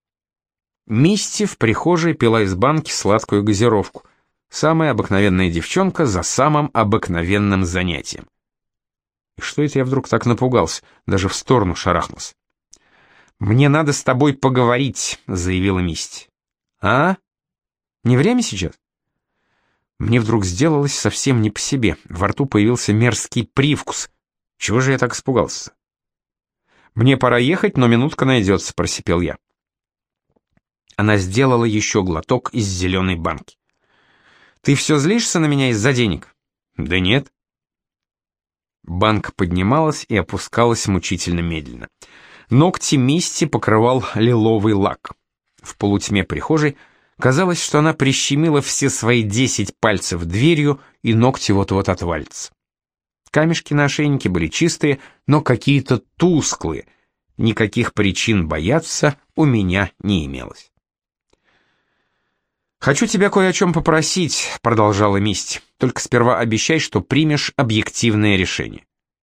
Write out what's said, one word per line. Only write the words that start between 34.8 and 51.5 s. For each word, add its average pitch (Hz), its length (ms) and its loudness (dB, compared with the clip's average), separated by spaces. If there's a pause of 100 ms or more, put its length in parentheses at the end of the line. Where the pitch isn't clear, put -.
злишься 185 420 0
на 156 80 2
меня 139 240 2
из-за 113 220 0
денег?» 110 420 -2 (420)
«Да - 220 -2
нет». 95 320 0 (1500)
Банка 98 500 -2
поднималась 101 760 0
и 113 80 -2
опускалась 117 720 -2
мучительно 90 540 -2
медленно. 71 480 -8 (600)
Ногти 151 480 2
Мисти 139 480 0
покрывал 117 600 2 (100)
лиловый 110 580 2
лак. - 400 -2 (480)
В - 160 -18
полутьме 101 480 0
прихожей 147 520 -2 (420)
казалось, 165 440 2
что - 180 0
она 156 120 2
прищемила 143 720 0
все - 260 -2
свои 120 340 0
десять 107 560 -2
пальцев 90 460 -2
дверью, 143 560 2 (220)
и 117 100 0
ногти 117 400 2